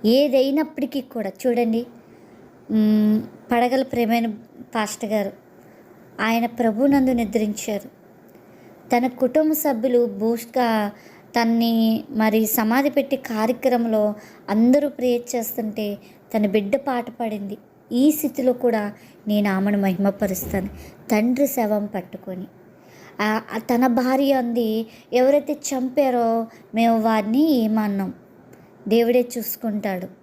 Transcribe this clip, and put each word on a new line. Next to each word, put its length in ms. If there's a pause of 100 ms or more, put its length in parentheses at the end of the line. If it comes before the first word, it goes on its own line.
ఏదైనప్పటికీ 960
కూడా 300 (160)
చూడండి, 380 (840)
మ్, 500 (300)
పడగల 320
ప్రేమైన 440 (480)
పాస్టర్ 340
గారు, 220 (880)
ఆయన 240
ప్రభునందు 680
నిద్రించారు. 880 (1000)
తన 100
కుటుంబ 460
సభ్యులు 520
బూస్ట్గా 880 (500)
తన్ని 680
మరి 360
సమాధి 440
పెట్టి 260
కార్యక్రమంలో 1000 (360)
అందరూ 400
ప్రేయర్ 460
చేస్తుంటే 600 (400)
తన 100
బిడ్డ 280
పాట 340
పాడింది, 480 (340)
"ఈ 200
స్థితిలో 420
కూడా 400 (340)
నేను 220
ఆమెను 280
మహిమపరుస్తాను." 920 (420)
తండ్రి 360
శవం 380
పట్టుకొని, 600 (760)
ఆ, 200 (120)
ఆ 40
తన 300
భార్య 460
అంది, 540 (260)
"ఎవరైతే 400
చంపారో 960 (280)
మేము 260
వారిని 500
ఏమన్నాం, 640 (720)
దేవుడే 380 (120)
చూసుకుంటాడు." 680 (160)